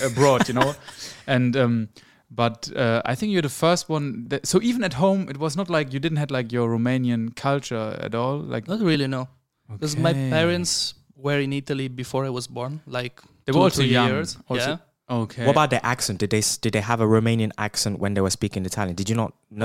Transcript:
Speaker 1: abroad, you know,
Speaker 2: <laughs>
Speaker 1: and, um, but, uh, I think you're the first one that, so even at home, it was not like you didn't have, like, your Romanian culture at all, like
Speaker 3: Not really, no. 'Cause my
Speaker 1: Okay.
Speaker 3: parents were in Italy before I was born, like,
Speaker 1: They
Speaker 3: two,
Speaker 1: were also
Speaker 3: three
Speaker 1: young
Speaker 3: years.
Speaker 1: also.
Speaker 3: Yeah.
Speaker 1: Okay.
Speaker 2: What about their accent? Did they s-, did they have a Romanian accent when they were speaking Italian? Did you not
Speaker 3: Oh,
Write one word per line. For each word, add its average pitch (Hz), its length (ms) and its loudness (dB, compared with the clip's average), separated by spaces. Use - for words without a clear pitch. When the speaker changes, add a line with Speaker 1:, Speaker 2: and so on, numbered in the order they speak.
Speaker 1:
abroad, 127 460 4
you 123 60 -4
know, 131 200 2
Speaker 2:
<laughs> - 260 -16
Speaker 1:
and, 127 300 2
um, 117 320 2
but, 117 440 -2
uh, 117 300 2
I 120 80 -2
think 214 200 -2
you're 175 80 2
the 143 80 -2
first 175 220 2
one 143 400 -4
that, 139 180 -4
so 185 140 2
even 240 240 0
at 160 80 -4
home, 190 360 2
it 139 80 -10
was 151 200 -4
not 190 120 -4
like 151 240 0
you 139 60 -4
didn't 160 180 0
have, 147 140 -2
like, 123 220 -2
your 120 160 2
Romanian 117 640 0
culture 127 640 -2
at 110 140 -6
all, 127 240 -2
like 120 300 -6
Speaker 3:
Not 214 100 -2
really, 156 280 2
no. 131 200 -4
'Cause 151 160 -4
my 165 140 4
Speaker 1:
Okay. 135 180 0
Speaker 3:
parents 170 640 0
were 143 240 0
in 139 120 -2
Italy 135 360 -4
before 127 360 -4
I 135 40 -4
was 123 180 -6
born, 127 400 -8
like, 123 340 -8
Speaker 1:
They 135 60 0
Speaker 3:
two, 147 80 4
Speaker 1:
were 185 60 8
also 147 160 2
Speaker 3:
three 123 100 4
Speaker 1:
young 123 180 4
Speaker 3:
years. 151 280 -4
Speaker 1:
also. 127 240 -2
Speaker 3:
Yeah. 123 140 -2
Speaker 1:
Okay. 117 220 -6
Speaker 2:
What 135 60 6
about 151 200 4
their 120 120 0
accent? 117 360 -2
Did 101 100 0
they 107 100 2
s-, - 180 -2
did 113 140 -2
they 107 100 0
have 113 200 0
a 110 40 4
Romanian 110 520 4
accent 104 420 -4
when 101 160 0
they 98 60 2
were 95 100 2
speaking 101 340 -4
Italian? 92 300 -4
Did 95 140 -2
you 113 60 0
not 113 180 0
Speaker 3:
Oh, - 320 -20